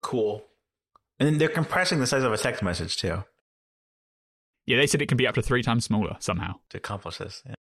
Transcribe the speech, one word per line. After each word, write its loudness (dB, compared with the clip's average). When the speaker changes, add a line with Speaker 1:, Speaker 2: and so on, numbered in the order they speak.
Speaker 1:
Cool. -2
And 4
they're 6
compressing 0
the 2
size 2
of 2
a 0
text -2
message, -2
too. -4
Speaker 2:
Yeah, 2
they 4
said 2
it -2
can 2
be 4
up 0
to 0
three 2
times 0
smaller 0
somehow. -4
Speaker 1:
To -12
accomplish -8
this, -10
yeah. -14